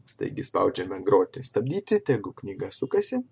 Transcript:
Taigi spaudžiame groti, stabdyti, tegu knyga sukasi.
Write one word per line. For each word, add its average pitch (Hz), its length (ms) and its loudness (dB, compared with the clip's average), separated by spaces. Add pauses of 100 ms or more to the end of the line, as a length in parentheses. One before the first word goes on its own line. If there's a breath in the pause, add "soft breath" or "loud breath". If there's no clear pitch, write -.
(100)
Taigi - 340 -6
spaudžiame 92 560 0
groti, 95 420 4
stabdyti, 185 580 0
tegu 104 320 0
knyga 95 380 -8
sukasi. - 480 -2 (140)